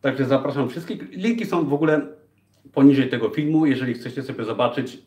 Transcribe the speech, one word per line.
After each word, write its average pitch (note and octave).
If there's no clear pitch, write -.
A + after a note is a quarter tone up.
także C3+
zapraszam C3+
wszystkich. -
Linki A3+
są F3
w C#3
ogóle D3+
poniżej C3+
tego A2+
filmu, D#3
jeżeli B2+
chcecie C3
sobie A#2
zobaczyć A#2